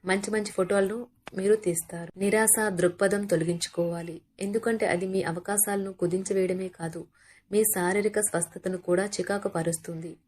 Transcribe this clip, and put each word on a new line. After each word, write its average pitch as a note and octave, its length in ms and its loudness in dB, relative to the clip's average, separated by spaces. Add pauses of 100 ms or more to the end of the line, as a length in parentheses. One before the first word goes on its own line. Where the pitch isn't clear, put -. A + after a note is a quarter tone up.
మంచి G3 260 0
మంచి G#3+ 220 0
ఫోటోలను G3 460 2 (340)
మీరు G3 320 4
తీస్తారు. E3+ 520 -4
నిరాశ G3+ 400 4 (220)
దృక్పథం F#3+ 480 2
తొలగించుకోవాలి, E3+ 880 -2 (240)
ఎందుకంటే A3 460 0
అది F3+ 200 0
మీ F#3+ 160 0
అవకాశాలను G3+ 680 -2
కుదించివేయడమే F#3 760 0
కాదు, E3 340 -10 (480)
మీ G#3 140 4
శారీరక G3+ 540 2 (100)
స్వస్థతను F3+ 580 -4
కూడా F3+ 200 4
చికాకు G3+ 420 -2
పరుస్తుంది. E3 640 -4 (160)